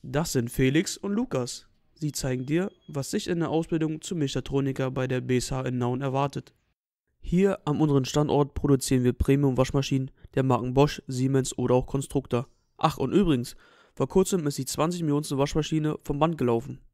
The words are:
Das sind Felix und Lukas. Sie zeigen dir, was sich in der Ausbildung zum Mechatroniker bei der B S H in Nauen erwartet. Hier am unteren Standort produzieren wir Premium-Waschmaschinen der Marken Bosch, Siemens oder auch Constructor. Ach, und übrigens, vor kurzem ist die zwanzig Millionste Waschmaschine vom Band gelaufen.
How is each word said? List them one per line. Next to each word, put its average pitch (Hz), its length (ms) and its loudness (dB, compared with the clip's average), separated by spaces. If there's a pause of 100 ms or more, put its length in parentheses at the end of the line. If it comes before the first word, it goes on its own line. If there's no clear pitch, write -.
Das 143 300 -4
sind 117 160 0
Felix 139 480 0
und 202 160 -4
Lukas. 180 540 -4 (280)
Sie 147 180 -6
zeigen 131 340 -4
dir, 170 240 -2 (160)
was 143 240 -8
sich - 160 -4
in 175 140 -2
der 151 100 -2
Ausbildung 160 500 -2
zum - 180 -8
Mechatroniker 135 760 -2
bei 131 160 -2
der 131 120 -2
B 127 180 0
S 117 120 -2
H 131 120 -4
in 127 160 -4
Nauen 123 240 -2
erwartet. 139 520 -4 (680)
Hier 190 440 2
am 151 160 0
unteren 139 240 4
Standort 143 500 2
produzieren 135 480 2
wir 123 100 4
Premium-Waschmaschinen 135 1000 2 (220)
der 135 100 2
Marken 127 280 0
Bosch, 139 360 2
Siemens 131 500 0
oder 123 160 2
auch 127 120 4
Constructor. 135 600 -4 (300)
Ach, - 200 0
und 131 160 -2
übrigens, 156 440 2 (400)
vor 139 120 -2
kurzem 185 380 0
ist 143 120 -4
die 131 80 -6
zwanzig 170 360 -2
Millionste 147 340 -2
Waschmaschine 151 680 0
vom 147 160 -4
Band 160 180 2
gelaufen. 123 400 0 (140)